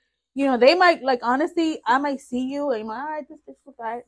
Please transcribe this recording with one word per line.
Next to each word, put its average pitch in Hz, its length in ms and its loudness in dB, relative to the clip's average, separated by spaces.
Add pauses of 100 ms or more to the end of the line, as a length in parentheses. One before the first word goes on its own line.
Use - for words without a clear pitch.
(340)
you 277 120 -2
know, 262 100 0
they 247 180 8
might, 359 280 4
like, 247 200 -2
honestly, 302 640 -2
I 240 120 2
might 277 240 -4
see 247 280 -6
you 285 200 -4
and 226 100 -2
you 220 60 -10
might, 220 160 -10
"All 294 80 -8
right, 302 180 -10
this 311 180 -20
bitch 269 200 -20
was 269 120 -20
ra-, 233 300 -10